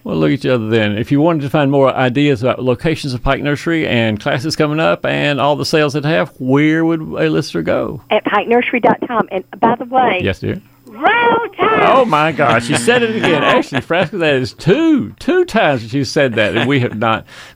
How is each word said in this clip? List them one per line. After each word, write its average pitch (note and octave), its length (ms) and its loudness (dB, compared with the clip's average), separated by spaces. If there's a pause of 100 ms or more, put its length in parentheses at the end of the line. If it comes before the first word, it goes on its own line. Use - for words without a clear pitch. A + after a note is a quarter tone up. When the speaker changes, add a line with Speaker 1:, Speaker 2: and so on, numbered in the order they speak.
Speaker 1:
We'll G3 120 -6
look D#3 160 0
at C#3 80 -2
each - 80 -6
other A#2 220 0
then. G#2+ 280 0
If G#2+ 140 -4
you C#3+ 100 2
wanted D#3+ 220 2
to C#3 80 -4
find D3 180 2
more C#3 240 4
ideas C3 480 0
about A#2+ 220 -2
locations B2+ 500 -2
of A#2+ 80 -6
Pike C3+ 220 -2
Nursery D3+ 420 -2
and A2+ 340 0
classes C#3+ 360 -4
coming D3+ 240 0
up E3+ 260 0
and C#3+ 340 -2
all C#3+ 160 2
the C3+ 100 -4
sales D3+ 280 0
that C#3+ 120 -4
have, E3 340 0
where D3+ 440 2
would E3 180 0
a D#3 280 -2
listener D#3+ 320 -2
go? - 480 -4
Speaker 2:
At - 140 0
pike G#3 240 -2
nursery A#3+ 320 0
dot - 180 2 (100)
com. A3 240 -2
And F#3+ 120 -6 (160)
by A#3 160 2
the B3+ 100 -8
way, A#3+ 380 0
Speaker 1:
Yes, G2 160 -2
dear. G#2+ 220 -6 (260)
Speaker 2:
Roll A4+ 600 0 (100)
Tide! G4 360 2
Speaker 1:
Oh, C4 100 4
my D#3 300 2
gosh. A#2+ 360 0
You D#3 60 0
said A#3+ 260 2
it A3+ 140 0
again. D#3 300 0
Actually, C#3 340 0
Frasca, F3 400 -2
that D#3 160 2
is C3 160 -2
two, B3+ 680 2
two F4+ 260 2
times D3+ 380 0
that A2+ 140 -10
you C#3 60 0
said C3+ 300 0
that, G#2 240 0
and - 100 0
we C3+ 140 2
have A#2+ 160 -2
not A2 280 0 (300)